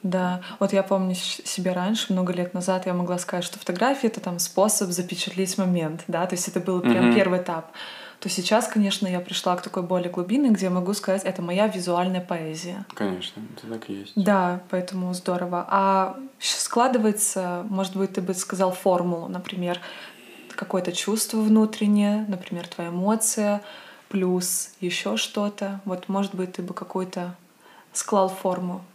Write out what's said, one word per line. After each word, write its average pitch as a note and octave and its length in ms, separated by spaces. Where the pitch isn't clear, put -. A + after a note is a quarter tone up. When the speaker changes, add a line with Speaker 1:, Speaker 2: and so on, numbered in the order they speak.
Speaker 1:
Да. F3+ 380
Вот G3 120
я G3 100
помню F#3+ 320
с-, - 300
себе F#3 280
раньше, G3 400
много F#3 200
лет F3 220
назад, F#3 320
я F3+ 80
могла F3 240
сказать, F3+ 260
что - 140
фотография — A#3 500
это A3 120
там F3 180
способ G3+ 520
запечатлеть F3+ 680
момент, E3+ 500
да, E3+ 180
то F3 80
есть F3 140
это F#3 120
был F3+ 200
прям A#2+ 260
Speaker 2:
Мгм. A#2+ 80
Speaker 1:
первый F3+ 260
этап. E3 320
То - 80
сейчас, G3+ 400
конечно, G3 400
я F3+ 120
пришла F3+ 360
к F3 60
такой - 200
более F3+ 280
глубинной, A3 400
где F#3+ 160
я F#3 40
могу F3+ 240
сказать, G3 300
это F#3+ 180
моя F3+ 240
визуальная F3+ 540
поэзия. F3 640
Speaker 2:
Конечно, F#2 480
это - 160
так A2 180
и - 40
есть. G2 200
Speaker 1:
Да, F#3 460
поэтому F3+ 440
здорово. F3+ 540
А G3 480
щ-, - 200
складывается, G#3 1120
может F#3+ 260
быть, F#3+ 160
ты - 80
бы F#3 140
сказал F#3 380
формулу, F3 560
например, F3+ 520
какое-то F3+ 380
чувство A3 480
внутреннее, G#3+ 880
например, F3+ 400
твоя E3+ 220
эмоция, G#3 720
плюс F3+ 600
еще F#3+ 360
что-то. G3+ 680
Вот, F#3 240
может G3 280
быть, F3+ 160
ты F#3 100
бы F3 120
какую-то F3+ 600
склал F#3+ 360
форму F#3 540